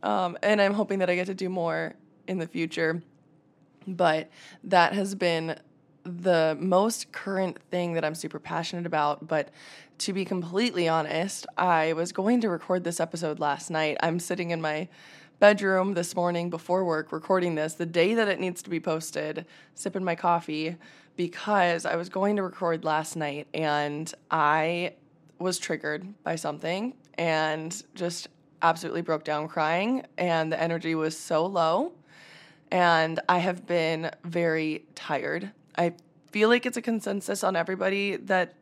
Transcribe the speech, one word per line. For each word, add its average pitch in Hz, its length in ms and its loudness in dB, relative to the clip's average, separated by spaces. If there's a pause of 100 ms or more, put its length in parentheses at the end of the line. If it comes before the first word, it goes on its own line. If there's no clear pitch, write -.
Um, 190 400 0
and 208 180 4
I'm 196 140 4
hoping 196 260 0
that 180 100 2
I 180 60 2
get 180 100 -2
to 190 80 -6
do 185 140 -4
more 165 460 -2 (320)
in 185 120 -4
the 160 80 -4
future. 165 560 -2 (840)
But 170 440 0 (340)
that 180 300 6
has 196 200 -2
been 165 440 0 (460)
the 175 540 2
most 190 540 2
current 190 460 -4 (120)
thing 175 220 -2
that 160 120 0
I'm 156 100 -2
super 160 240 -10
passionate 170 480 -6
about. 151 400 0
But 151 240 -2 (480)
to 196 160 -4
be 190 100 -2
completely 180 640 0
honest, 160 580 -2 (120)
I 165 340 4
was 170 200 -2
going 233 300 2
to 226 60 0
record 180 360 -2
this 175 160 -4
episode 170 380 -4
last 143 320 -2
night. 156 320 0
I'm 170 160 0
sitting 175 320 -4
in 165 120 -4
my 156 260 -4 (500)
bedroom 196 560 6
this 170 220 -2
morning 175 340 0
before 180 340 0
work, 156 280 -2
recording 175 420 2
this, 156 200 -2
the 170 120 -4
day 175 280 4
that 226 140 2
it 190 120 0
needs 180 220 -4
to - 80 -12
be 165 100 -2
posted, 156 680 -4 (280)
sipping 190 300 -6
my 175 100 0
coffee, 165 640 0 (400)
because 175 680 0
I 170 100 0
was 175 120 -6
going 202 280 0
to 202 60 -2
record 170 420 -2
last 160 320 -2
night 147 380 -6
and 147 580 -2 (180)
I 160 640 2 (440)
was 180 200 -2
triggered 151 480 -4 (180)
by 165 120 -2
something 165 580 -4 (220)
and 160 680 0 (120)
just 175 340 -6 (340)
absolutely 165 400 2
broke 156 200 -2
down 151 240 -2
crying, 175 580 0 (120)
and 160 360 0
the - 80 -2
energy 165 360 -2
was 156 200 -2
so 165 300 0
low, 190 460 2 (800)
and 165 560 4
I 180 100 6
have 180 280 -2
been 165 440 0 (140)
very 160 600 0 (120)
tired. 160 560 -4 (240)
I 170 180 2 (380)
feel 214 160 4
like 240 180 4
it's 247 100 -4
a 233 60 -6
consensus 202 600 -4
on 190 100 2
everybody 190 600 0
that 185 460 0